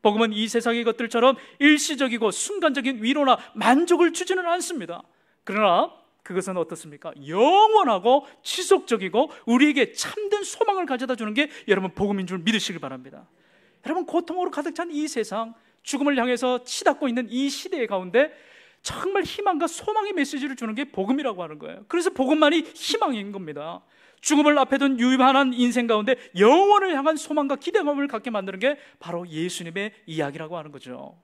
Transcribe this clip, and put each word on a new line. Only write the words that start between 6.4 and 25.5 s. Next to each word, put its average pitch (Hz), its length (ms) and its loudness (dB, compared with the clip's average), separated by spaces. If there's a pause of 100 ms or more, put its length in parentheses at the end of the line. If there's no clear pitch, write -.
어떻습니까? 160 560 -8 (140)
영원하고 277 1000 4 (160)
지속적이고 247 880 0 (160)
우리에게 254 460 4
참된 415 520 -4
소망을 392 420 -4
가져다 254 300 -4
주는 214 180 -6
게 294 140 0 (200)
여러분 190 260 0
복음인 202 320 -2
줄 180 120 -8
믿으시길 185 420 -2
바랍니다. 131 480 -16 (580)
여러분, 330 180 -4
고통으로 349 460 -2
가득 302 240 -8
찬 339 160 -8
이 302 180 -4
세상, 226 460 -6 (280)
죽음을 285 360 0
향해서 247 460 0
치닫고 - 440 -2
있는 240 220 -4
이 269 180 -2
시대의 285 380 -6
가운데 202 480 0 (480)
정말 392 400 -4
희망과 349 440 -2
소망의 415 460 -4
메시지를 277 440 -4
주는 220 180 -8
게 277 100 -6
복음이라고 226 580 -4
하는 156 160 -12
거예요. 165 300 -16
그래서 349 220 0
복음만이 302 540 2 (100)
희망인 240 580 -4
겁니다. 165 500 -12 (380)
죽음을 294 380 4
앞에 269 200 2
둔 269 200 2
유한한 262 540 4